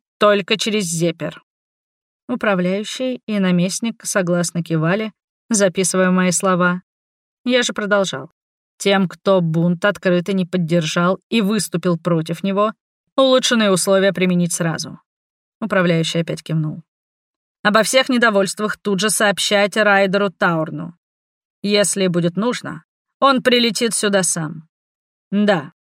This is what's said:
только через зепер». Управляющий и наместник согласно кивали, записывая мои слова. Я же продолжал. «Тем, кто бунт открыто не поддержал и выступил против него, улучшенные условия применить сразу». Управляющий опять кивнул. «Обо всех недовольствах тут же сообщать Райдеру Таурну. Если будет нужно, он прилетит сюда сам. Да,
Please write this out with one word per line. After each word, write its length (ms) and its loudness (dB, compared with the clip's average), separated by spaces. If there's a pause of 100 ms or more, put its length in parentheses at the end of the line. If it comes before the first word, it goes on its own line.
(180)
только 400 2
через 280 -2
зепер». 580 -4 (840)
Управляющий 1000 -2
и 120 -2
наместник 640 0
согласно 580 -2
кивали, 480 -2 (380)
записывая 640 0
мои 200 2
слова. 500 0 (640)
Я 180 2
же 120 -4
продолжал. 580 -2 (460)
«Тем, 300 2
кто 340 0
бунт 440 0
открыто 480 0
не 120 0
поддержал 720 0 (100)
и 120 0
выступил 580 -2
против 420 -2
него, 320 -2 (420)
улучшенные 560 2
условия 420 2
применить 400 0
сразу». 460 -6 (600)
Управляющий 600 0
опять 240 -6
кивнул. 400 -4 (800)
«Обо 200 4
всех 260 2
недовольствах 680 0
тут 220 -2
же 100 0
сообщать 680 0
Райдеру 540 2
Таурну. 640 -2 (640)
Если 460 2
будет 280 -2
нужно, 480 -6 (360)
он 240 2
прилетит 500 0
сюда 300 0
сам. 440 -6 (640)
Да, 420 0 (200)